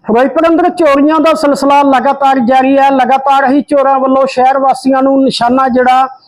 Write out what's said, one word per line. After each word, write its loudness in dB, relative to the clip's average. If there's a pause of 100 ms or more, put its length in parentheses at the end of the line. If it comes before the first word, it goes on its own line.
ਫਿਰੋਜ਼ਪੁਰ 0
ਅੰਦਰ 0
ਚੋਰੀਆਂ 0
ਦਾ 2
ਸਿਲਸਿਲਾ 0
ਲਗਾਤਾਰ 0
ਜਾਰੀ 0
ਹੈ। 2
ਲਗਾਤਾਰ 0
ਹੀ 0
ਚੋਰਾਂ 0
ਵੱਲੋਂ 0
ਸ਼ਹਿਰ 0
ਵਾਸੀਆਂ 0
ਨੂੰ 0
ਨਿਸ਼ਾਨਾ -2
ਜਿਹੜਾ 0 (200)